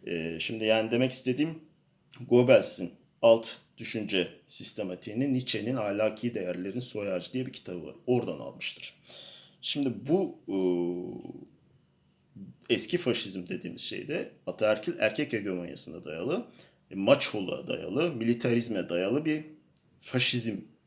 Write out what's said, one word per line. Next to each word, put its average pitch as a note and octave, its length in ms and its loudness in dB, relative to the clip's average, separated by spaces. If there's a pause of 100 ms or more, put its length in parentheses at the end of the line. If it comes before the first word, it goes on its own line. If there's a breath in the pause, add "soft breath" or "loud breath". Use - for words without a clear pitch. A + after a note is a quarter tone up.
E, E2 320 -4
şimdi A2 260 -4
yani A2 260 4
demek B2 200 4
istediğim D3 480 -2 (680)
Goebbels'in A#2 640 6 (300)
alt A2+ 260 8 (300)
düşünce G#2 500 -2 (200)
sistematiğini A2 880 -4
Nietzsche'nin B2 420 -2
Ahlaki G#2+ 580 0
Değerlerin F#2+ 460 -2
Soy G#2 320 -4
Ağacı F2+ 220 -4
diye B2+ 120 -2
bir B2+ 80 -10
kitabı F2+ 320 -10
var. C#2+ 100 -14 (120)
Oradan A#2+ 320 2
almıştır. - 540 -10 (680 loud breath)
Şimdi C#3 320 -2 (140)
bu, - 400 2
e, G2 100 0 (2250)
eski C#3 240 0
faşizm F#2+ 500 -2
dediğimiz F#2 340 -8
şeyde D3 500 -6 (160)
ataerkil G#2+ 520 0
erkek A2 340 0
hegemonyasına F2+ 680 -6
dayalı, G2+ 420 -4 (460 loud breath)
e, F2+ 40 -12
maçoluğa G2 720 2
dayalı, C3 460 -2
militarizme A#2 760 0
dayalı G2+ 360 2
bir D#3 180 0 (560)
faşizm A#2 580 0 (300)